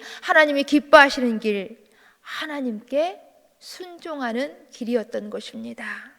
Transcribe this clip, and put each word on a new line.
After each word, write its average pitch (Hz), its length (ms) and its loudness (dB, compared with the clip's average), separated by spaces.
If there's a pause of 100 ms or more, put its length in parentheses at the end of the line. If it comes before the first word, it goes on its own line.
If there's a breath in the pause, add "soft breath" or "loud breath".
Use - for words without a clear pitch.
(220 loud breath)
하나님이 302 400 4
기뻐하시는 277 800 6
길, 208 440 -6 (360 soft breath)
하나님께 285 1000 -4 (380)
순종하는 302 1120 -10
길이었던 214 600 -4
것입니다. 214 540 -12 (340)